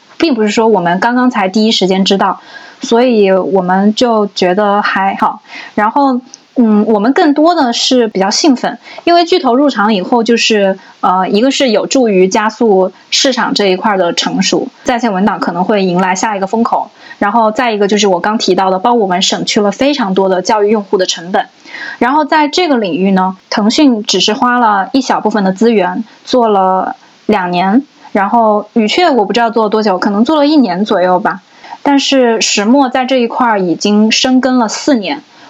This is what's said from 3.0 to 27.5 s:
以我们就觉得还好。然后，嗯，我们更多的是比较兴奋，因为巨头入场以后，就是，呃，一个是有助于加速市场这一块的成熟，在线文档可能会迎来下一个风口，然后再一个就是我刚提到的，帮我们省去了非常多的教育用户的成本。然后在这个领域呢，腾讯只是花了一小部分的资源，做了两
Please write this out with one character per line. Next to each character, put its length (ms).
以 300
我 300
们 340
就 320
觉 260
得 280
还 340
好。 260
然 140
后， 300
嗯， 320
我 120
们 140
更 200
多 220
的 160
是 380
比 100
较 100
兴 260
奋， 220
因 100
为 80
巨 160
头 160
入 140
场 240
以 80
后， 200
就 140
是， 420
呃， 300
一 100
个 100
是 200
有 180
助 220
于 180
加 220
速 420
市 220
场 220
这 140
一 100
块 180
的 160
成 300
熟， 260
在 160
线 140
文 120
档 140
可 140
能 100
会 220
迎 160
来 120
下 220
一 60
个 60
风 160
口， 260
然 120
后 200
再 200
一 60
个 100
就 100
是 100
我 120
刚 180
提 180
到 140
的， 100
帮 200
我 80
们 140
省 240
去 160
了 100
非 220
常 200
多 140
的 140
教 220
育 60
用 140
户 140
的 80
成 260
本。 140
然 120
后 140
在 220
这 200
个 100
领 180
域 160
呢， 260
腾 200
讯 340
只 160
是 140
花 240
了 340
一 80
小 220
部 80
分 140
的 100
资 180
源， 320
做 220
了 480
两 260